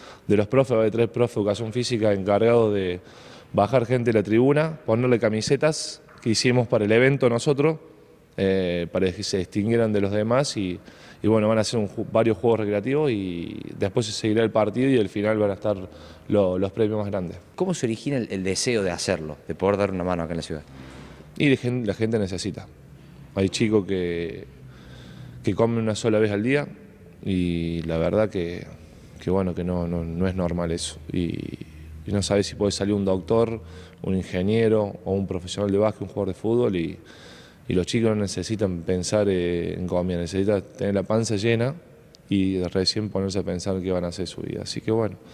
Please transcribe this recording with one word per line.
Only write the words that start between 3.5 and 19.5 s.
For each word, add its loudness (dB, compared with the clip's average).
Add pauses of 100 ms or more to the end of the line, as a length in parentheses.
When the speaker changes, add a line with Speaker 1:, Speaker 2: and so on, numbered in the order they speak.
Speaker 1:
bajar 4
gente 2
de 6
la 4
tribuna, 4
ponerle 4
camisetas 0 (180)
que -2
hicimos 4
para 2
el 4
evento 6
nosotros, 2 (600)
eh, 0
para 2
que -8
se -2
distinguieran 0
de 2
los 0
demás 0
y, -4 (440)
y 2
bueno, 4
van 4
a 4
hacer -2
un 0
ju-, -6
varios 4
juegos 2
recreativos 0
y -4 (160)
después 0
se -8
seguirá 2
el 2
partido 2
y 4
al 2
final 0
van 4
a -2
estar -2 (520)
lo-, 4
los -2
premios 0
más -4
grandes. -6 (160)
Speaker 2:
¿Cómo 0
se -4
origina -2
el, -2
el -4
deseo 0
de 0
hacerlo, -4 (100)
de -6